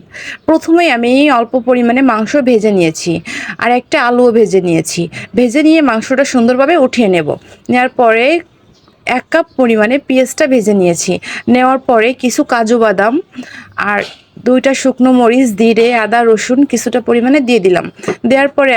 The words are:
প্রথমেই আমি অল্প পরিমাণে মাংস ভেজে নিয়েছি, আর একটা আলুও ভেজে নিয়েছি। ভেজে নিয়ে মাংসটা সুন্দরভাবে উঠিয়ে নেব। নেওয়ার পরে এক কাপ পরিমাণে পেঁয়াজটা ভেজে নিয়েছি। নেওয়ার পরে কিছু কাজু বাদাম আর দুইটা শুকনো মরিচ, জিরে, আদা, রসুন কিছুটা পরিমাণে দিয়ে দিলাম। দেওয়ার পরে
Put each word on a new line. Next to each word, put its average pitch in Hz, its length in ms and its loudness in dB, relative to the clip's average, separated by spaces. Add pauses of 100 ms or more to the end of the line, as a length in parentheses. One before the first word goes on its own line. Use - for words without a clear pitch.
(460)
প্রথমেই 320 460 2
আমি 240 200 0 (280)
অল্প 233 200 -4
পরিমাণে 247 420 0
মাংস 220 300 0 (160)
ভেজে 220 240 2
নিয়েছি, 175 400 0 (460)
আর 233 140 -2
একটা 247 260 -2 (100)
আলুও 247 240 2
ভেজে 196 300 2
নিয়েছি। 170 400 -2 (340)
ভেজে 247 280 0
নিয়ে 320 180 4
মাংসটা 254 520 0
সুন্দরভাবে 254 440 2
উঠিয়ে 247 380 0
নেব। 160 120 -2 (420)
নেওয়ার 247 220 0 (100)
পরে 226 240 2 (920)
এক - 120 -6
কাপ 330 160 0 (120)
পরিমাণে 226 380 2 (120)
পেঁয়াজটা 262 400 0
ভেজে 214 260 0
নিয়েছি। 180 400 0 (400)
নেওয়ার 254 260 2
পরে 240 340 0
কিছু 247 300 -2
কাজু 240 360 0
বাদাম 214 340 0 (760)
আর 208 100 -2 (460)
দুইটা 254 280 2
শুকনো 254 380 0
মরিচ, 247 380 2 (100)
জিরে, 226 280 2 (160)
আদা, 214 200 0
রসুন 233 360 0 (120)
কিছুটা 240 300 -4
পরিমাণে 240 460 0
দিয়ে 233 180 2
দিলাম। 170 200 0 (440)
দেওয়ার 277 200 2
পরে 277 280 0